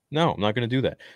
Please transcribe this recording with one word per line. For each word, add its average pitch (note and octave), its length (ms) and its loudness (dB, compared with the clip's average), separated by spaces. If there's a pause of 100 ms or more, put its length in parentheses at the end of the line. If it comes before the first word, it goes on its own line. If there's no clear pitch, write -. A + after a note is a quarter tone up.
(100)
No, D3+ 220 2
I'm - 80 -6
not G#2+ 160 0
gonna A#2+ 100 -2
do B2+ 160 0
that. - 160 -2 (160)